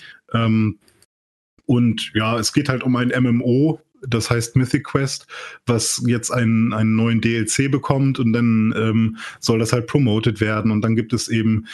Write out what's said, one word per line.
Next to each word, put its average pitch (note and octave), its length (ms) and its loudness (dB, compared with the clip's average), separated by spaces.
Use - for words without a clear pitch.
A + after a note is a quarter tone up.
Ähm, A2 440 0
und A#2+ 480 2
ja, A2 240 0
es - 160 -4
geht D3 160 0
halt B2 140 -2
um B2+ 120 2
ein B2 140 0
M B2+ 160 2
M A#2+ 160 2
O, C3+ 380 2
das A#2 260 -2
heißt A#2 260 -2
Mythic C3 260 2
Quest, - 460 -6
was A#2 400 -2
jetzt A#2+ 280 -2
einen, A2+ 400 2
einen A2 240 0
neuen A2+ 240 2
D A#2 160 0
L A2 100 0
C C3+ 220 0
bekommt C3+ 500 0
und A#2 140 2
dann, A2+ 440 2
ähm, A2 400 0
soll A2+ 220 0
das A2+ 120 0
halt A#2+ 140 -2
promoted A2 540 0
werden G#2+ 320 0
und G#2+ 100 0
dann A2+ 140 0
gibt A2 160 -2
es A#2+ 160 -4
eben A2 460 0